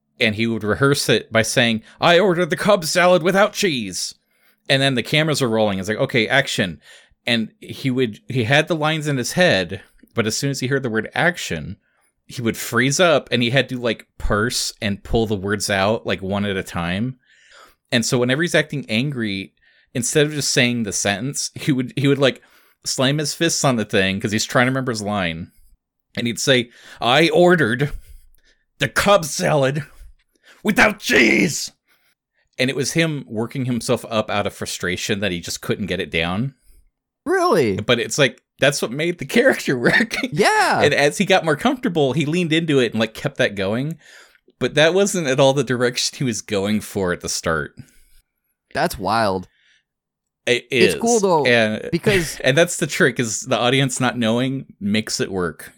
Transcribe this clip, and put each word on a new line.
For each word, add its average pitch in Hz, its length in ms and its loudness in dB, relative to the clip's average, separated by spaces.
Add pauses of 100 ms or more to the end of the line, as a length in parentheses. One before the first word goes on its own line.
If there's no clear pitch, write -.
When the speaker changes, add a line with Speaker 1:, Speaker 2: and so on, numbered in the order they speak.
(180)
Speaker 1:
And 110 160 2
he 113 140 0
would 110 160 -4
rehearse 139 440 2
it 117 220 2
by 113 120 4
saying, 117 400 2 (180)
"I 170 180 6
ordered 180 320 2
the 151 60 -2
Cobb 190 280 2
salad 180 380 4
without 196 300 2
cheese." 117 640 -4 (540)
And 135 120 2
then 139 140 2
the 117 80 0
cameras 156 400 0
are 123 60 0
rolling. 107 300 2
It's 95 100 -6
like, 107 100 -2
"Okay, 127 280 0
action." 113 540 -2 (460)
And 113 340 -2
he - 300 -6
would, 123 380 -2
he 117 160 -2
had 147 240 2
the 175 80 -2
lines 151 320 -2
in 139 80 0
his 120 160 -4
head, 95 480 2 (340)
but 110 120 0
as 110 100 -4
soon 143 140 -4
as 135 100 -6
he 127 60 -4
heard 135 160 -2
the 127 80 -4
word 110 240 -4
action, 131 640 -4 (480)
he - 160 -12
would 110 160 -2
freeze 131 420 0
up, 165 320 2
and 123 100 2
he 120 60 2
had 127 220 2
to, 131 80 -6
like, 120 280 -4 (120)
parse - 640 -2
and 101 200 -4
pull 113 220 0
the 107 100 -2
words 101 360 -4
out, 101 360 0
like, 95 140 -4
one 101 240 -4
at 98 140 -2
a 92 40 -4
time. 95 560 -6 (720)
And 120 140 0
so 131 140 0
whenever 127 240 0
he's 175 120 -2
acting 151 360 0
angry, 110 640 -4 (400)
instead 147 320 0
of 151 60 -6
just 143 180 -4
saying 120 320 0
the 98 100 -4
sentence, 104 640 -4
he - 180 -2
would, 127 240 -2
he 135 120 2
would, 139 100 4
like, 131 240 0 (420)
slam 135 320 0
his 151 160 -4
fists - 320 -2
on 131 120 2
the 107 100 -2
thing 95 340 0
'cause 104 120 -4
he's 110 120 0
trying 123 220 2
to 131 40 0
remember 131 220 -4
his 110 80 -6
line. 95 500 -4 (680)
And 117 80 -4
he'd 117 120 -6
say, 123 320 0 (300)
"I 143 300 4
ordered 151 640 2 (880)
the 139 80 0
Cobb 202 360 4
salad 143 580 0 (800)
without 214 380 2
cheese." - 720 2 (840)
And 127 100 0
it 135 80 -2
was 139 160 -4
him 156 340 -2
working 117 380 -4
himself 120 460 -2
up 110 200 -2
out 101 160 0
of 95 60 -6
frustration - 680 -4
that 98 120 -2
he 87 80 -4
just - 220 -10
couldn't 104 240 -4
get 87 140 -4
it 76 100 -6
down. 90 440 -2 (720)
Speaker 2:
Really? 269 500 2
Speaker 1:
But 117 240 0
it's - 180 -6
like, 131 240 0 (180)
that's 143 220 2
what 185 80 -4
made 170 260 -4
the - 100 -10
<laughs> - 0 -
character 240 520 2
work. 226 360 2 (160)
Speaker 2:
Yeah. 285 520 2
Speaker 1:
And 147 100 4
as 143 240 2
he 196 80 0
got 185 180 2
more 156 140 0
comfortable, 170 560 0
he 147 140 0
leaned 165 260 0
into 156 280 2
it 117 120 2
and, 110 80 -2
like, 110 140 -2
kept - 240 -6
that 110 160 0
going. 113 440 -4 (600)
But 127 160 -2
that 156 180 4
wasn't 185 340 0
at 127 140 2
all 135 140 6
the 143 100 0
direction 123 540 -2
he 147 60 -2
was 117 180 -2
going 101 400 -2
for 92 320 -2
at - 80 -12
the 85 80 -6
start. - 460 -4 (1000)
Speaker 2:
That's 143 240 -2
wild. 98 500 0 (1000)
Speaker 1:
It 120 240 0
Speaker 2:
It's 110 260 4
Speaker 1:
is. - 40 -6
Speaker 2:
cool, 233 180 4
though, 175 280 4
Speaker 1:
And, 110 440 2
Speaker 2:
because 180 500 0
Speaker 1:
<laughs> - 40 -6
and 135 140 2
that's 170 180 2
the 160 100 -4
trick, 139 320 0
is 113 220 -2
the 127 160 -2
audience 131 440 0
not 123 180 -2
knowing 123 480 -2 (120)
makes 104 400 -2
it 120 140 -4
work. 87 460 -4